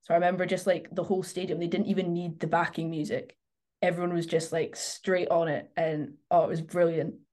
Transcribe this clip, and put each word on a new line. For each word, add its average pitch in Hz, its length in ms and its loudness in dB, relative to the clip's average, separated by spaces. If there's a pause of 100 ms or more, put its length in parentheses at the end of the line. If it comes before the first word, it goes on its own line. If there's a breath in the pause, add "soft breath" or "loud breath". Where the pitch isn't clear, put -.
So 165 120 0
I - 20 6
remember 180 300 4
just, 180 200 -2
like, 175 280 0
the 175 100 -2
whole 185 180 0
stadium, 180 380 -4
they 170 80 -2
didn't 180 180 0
even 185 260 0
need 175 280 -4
the 165 60 -2
backing 165 440 -2
music. 151 460 -4 (460)
Everyone 175 320 0
was 165 120 0
just, 160 260 0
like, 165 220 -2
straight - 560 -2
on 170 180 2
it, - 280 -4
and, 156 380 -2 (160)
oh, 165 140 6
it - 40 0
was 160 140 -2
brilliant. 165 540 0 (160)